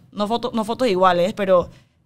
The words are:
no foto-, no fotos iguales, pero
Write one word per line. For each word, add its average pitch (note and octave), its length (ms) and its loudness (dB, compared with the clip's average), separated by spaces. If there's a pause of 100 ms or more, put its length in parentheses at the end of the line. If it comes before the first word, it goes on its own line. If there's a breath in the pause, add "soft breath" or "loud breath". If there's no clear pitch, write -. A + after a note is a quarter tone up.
(120)
no G3+ 160 -6
foto-, A#3 260 -6
no A3+ 120 -2
fotos A#3 220 -2
iguales, F#3 460 2
pero F#3 360 2 (360 soft breath)